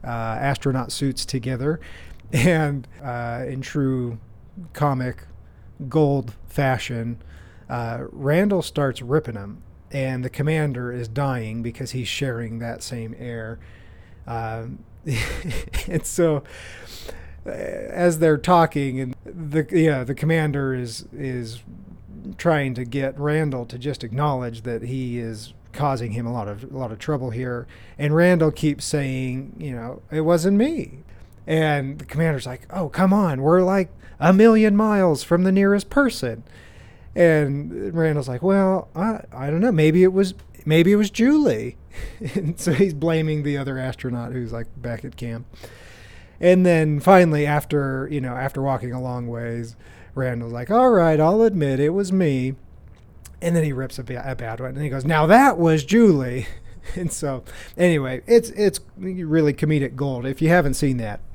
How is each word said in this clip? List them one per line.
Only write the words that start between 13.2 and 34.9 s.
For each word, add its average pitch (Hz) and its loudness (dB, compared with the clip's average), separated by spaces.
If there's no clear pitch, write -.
Um, 113 -10
<laughs> - -6
and 170 -4
so, 160 0
uh, - -10
as 165 -2
they're 156 4
talking, 147 2
and 131 -8
the, 156 -4
yeah, 160 2
the 127 -4
commander 147 0
is, 120 -8
is 123 -8
trying 143 0
to 123 -6
get 135 -4
Randall 147 -2
to 123 -14
just 135 -6
acknowledge 123 -4
that 117 -6
he 123 -6
is 113 -10
causing 131 -2
him 117 -6
a 117 -6
lot 113 -6
of, 107 -12
a 139 -12
lot 127 -8
of 110 -12
trouble 131 -4
here. 120 -6
And 147 0
Randall 165 6
keeps 147 -2
saying, 131 -4
you 147 -8
know, 120 -10
"It 156 -2
wasn't 175 4
me." 240 -2
And 151 0
the 143 -14
commander's 151 -2
like, 127 -12
"Oh, 175 -4
come 185 4
on, 175 2
we're, 170 6
like, 185 2
a 160 4
million 214 8
miles 202 2